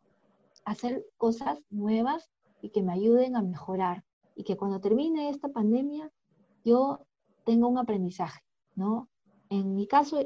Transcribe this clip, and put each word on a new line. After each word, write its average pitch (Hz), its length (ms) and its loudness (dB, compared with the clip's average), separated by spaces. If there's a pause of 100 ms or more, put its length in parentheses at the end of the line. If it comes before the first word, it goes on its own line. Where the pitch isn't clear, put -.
(640)
hacer 240 400 -6 (120)
cosas 240 420 0 (120)
nuevas 226 600 0 (300)
y 208 100 -12
que 208 120 0
me 180 100 0
ayuden 240 440 4
a 226 60 0
mejorar, 185 640 -4 (300)
y 208 100 -12
que 190 120 -2
cuando 196 240 -4
termine 294 500 0
esta 285 180 -6
pandemia 277 600 0 (540)
yo 262 360 2 (440)
tenga 233 220 4
un 247 120 2
aprendizaje, 190 600 -4 (340)
¿no? 202 340 -2 (420)
En 196 240 0
mi 202 120 -2
caso, 285 400 2